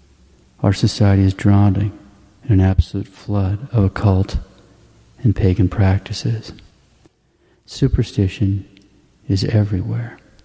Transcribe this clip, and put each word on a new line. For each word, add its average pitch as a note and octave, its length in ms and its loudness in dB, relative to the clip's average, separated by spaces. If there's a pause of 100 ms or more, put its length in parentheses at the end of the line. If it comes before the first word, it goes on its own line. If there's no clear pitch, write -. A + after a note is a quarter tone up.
(600)
Our G#2 120 2
society G2 500 2
is F#2+ 100 2
drowning G2+ 640 2 (460)
in - 80 -4
an F#2+ 100 4
absolute F#2+ 460 0
flood G2+ 640 -6
of G#2+ 140 2
occult F#2+ 540 0 (840)
and G#2 100 2
pagan F#2 360 0
practices. G#2 800 -2 (1120)
Superstition G2 1000 -2 (640)
is F#2+ 160 0
everywhere. G#2+ 720 -2 (280)